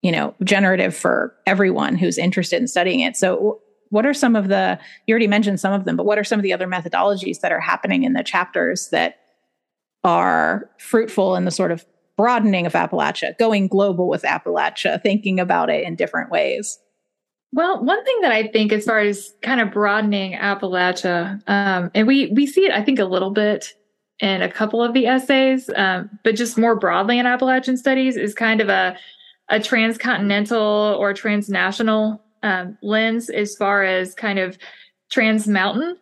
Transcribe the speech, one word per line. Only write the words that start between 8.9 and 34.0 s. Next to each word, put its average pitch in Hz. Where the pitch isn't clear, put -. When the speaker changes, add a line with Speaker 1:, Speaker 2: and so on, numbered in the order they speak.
Speaker 1:
are 175
fruitful 220
in 180
the 180
sort 175
of 170
broadening 208
of 165
Appalachia, 165
going 208
global 190
with 160
Appalachia, 160
thinking 196
about 175
it 151
in 170
different 165
ways? 156
Speaker 2:
Well, 320
one 403
thing 508
that 294
I 214
think 214
as 208
far 220
as 208
kind 247
of 196
broadening 202
Appalachia, 185
um, 196
and 220
we, 269
we 277
see 370
it, 370
I 208
think, 269
a 202
little 185
bit 208
in 190
a 156
couple 220
of 233
the 254
essays, 262
um, 190
but 226
just 233
more 226
broadly 202
in 247
Appalachian 262
studies 262
is 208
kind 220
of 208
a, 185
a 214
transcontinental 214
or 202
transnational, 208
um, 185
lens 220
as 208
far 202
as 185